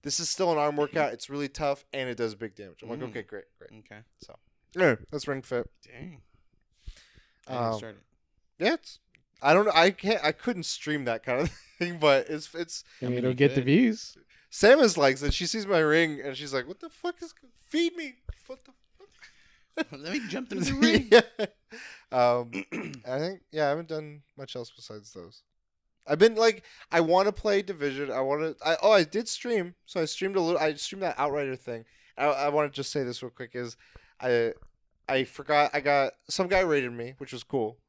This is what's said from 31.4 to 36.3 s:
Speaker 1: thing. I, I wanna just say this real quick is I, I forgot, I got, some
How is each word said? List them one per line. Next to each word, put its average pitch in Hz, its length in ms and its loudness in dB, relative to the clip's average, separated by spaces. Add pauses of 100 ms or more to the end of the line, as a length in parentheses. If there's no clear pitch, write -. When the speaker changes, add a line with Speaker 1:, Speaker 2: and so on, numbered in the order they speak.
Speaker 1:
thing. 117 300 -12 (320)
I, 131 80 0
I 143 240 2
wanna 147 200 2
just 139 220 -8
say 143 120 -2
this 123 200 -8
real 123 60 -10
quick 120 240 -16
is 123 240 -8 (420)
I, 120 320 2 (560)
I 131 160 0
forgot, 147 500 2
I 151 60 0
got, 139 340 2 (160)
some 185 200 -2